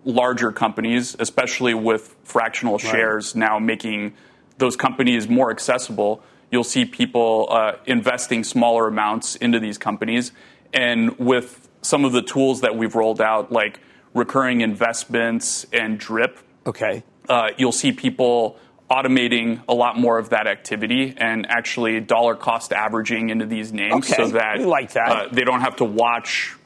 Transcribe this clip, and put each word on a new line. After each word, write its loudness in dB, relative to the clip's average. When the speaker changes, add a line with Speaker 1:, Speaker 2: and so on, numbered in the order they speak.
Speaker 1:
larger 2
companies, -2
especially 0
with -2
fractional -2
Speaker 2:
Right. -2
Speaker 1:
shares 0
now 2
making -4
those 2
companies 0
more 4
accessible. -2
You'll 0
see 0
people, 0
uh, 2
investing 0
smaller 2
amounts -2
into 2
these -6
companies. -4
And 2
with 0
some 2
of 2
the 2
tools 0
that 2
we've -2
rolled 2
out, 0
like 0
recurring 2
investments -2
and -2
drip, -2
Speaker 2:
Okay. -4
Speaker 1:
uh, 2
you'll 2
see 0
people 0
automating 2
a 2
lot 2
more 4
of -4
that 0
activity -2
and -2
actually -2
dollar 2
cost -4
averaging -2
into -2
these -6
names -2
Speaker 2:
Okay. 2
Speaker 1:
so 2
that, 0
Speaker 2:
We 0
like 0
that. 2
Speaker 1:
uh, 0
they 2
don't 2
have -2
to 2
watch -2